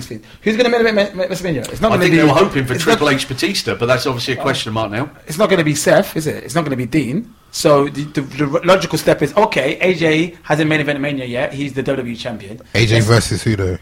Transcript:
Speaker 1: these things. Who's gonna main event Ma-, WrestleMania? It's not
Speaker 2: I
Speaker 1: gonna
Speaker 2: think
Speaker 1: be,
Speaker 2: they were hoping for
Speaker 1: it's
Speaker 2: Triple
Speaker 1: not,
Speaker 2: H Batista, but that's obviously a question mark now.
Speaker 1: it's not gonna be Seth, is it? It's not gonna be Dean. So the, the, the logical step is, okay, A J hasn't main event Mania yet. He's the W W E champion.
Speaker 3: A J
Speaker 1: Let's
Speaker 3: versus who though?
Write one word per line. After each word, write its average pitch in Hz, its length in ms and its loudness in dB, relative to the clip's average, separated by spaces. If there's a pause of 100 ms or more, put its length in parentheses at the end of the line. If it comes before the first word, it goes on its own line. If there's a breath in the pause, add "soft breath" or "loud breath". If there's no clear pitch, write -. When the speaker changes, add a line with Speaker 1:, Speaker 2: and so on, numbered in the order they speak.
Speaker 1:
these - 60 -12
things. 110 180 -14 (160 loud breath)
Who's 214 140 0
gonna 240 140 2
main 233 180 2
event 208 280 0
Ma-, 185 100 -2
WrestleMania? 170 440 -4
It's - 120 -10
not 220 100 4
Speaker 2:
I - 40 4
Speaker 1:
gonna 180 80 2
Speaker 2:
think 160 100 4
Speaker 1:
be, 165 40 8
Speaker 2:
they 160 60 6
were 151 60 6
hoping 147 360 2
for 123 80 -2
Speaker 1:
it's 165 100 -2
Speaker 2:
Triple 208 240 2
Speaker 1:
not, 143 80 2
Speaker 2:
H 131 120 -4
Batista, 143 480 -4
but 120 120 -2
that's 123 180 2
obviously 123 300 -2
a - 20 -4
question 135 340 -4
mark 110 200 -2
now. 123 180 -4 (180)
Speaker 1:
it's 156 100 -8
not 202 120 2
gonna 175 160 2
be 151 100 0
Seth, 180 400 2
is 160 120 -4
it? 104 180 -4
It's 117 100 -8
not 165 80 0
gonna 135 140 -4
be 123 80 -4
Dean. 143 480 -4 (180)
So 147 380 2
the, 143 140 -6
the, 147 180 -6
the 135 240 -4 (180)
logical 170 340 2
step - 240 0
is, 139 140 -2
okay, 165 460 0
A 185 140 2
J 160 480 0
hasn't 151 260 0
main 156 100 2
event 143 220 -2
Mania 139 240 -4
yet. 123 280 -4
He's 139 200 -6
the 131 100 -4
W 135 140 -2
W 120 160 -6
E 113 40 -10
champion. 107 440 -12 (120)
Speaker 3:
A 110 120 2
J 110 100 2
Speaker 1:
Let's 110 120 4
Speaker 3:
versus 110 360 2
who 110 140 0
though? 92 240 -2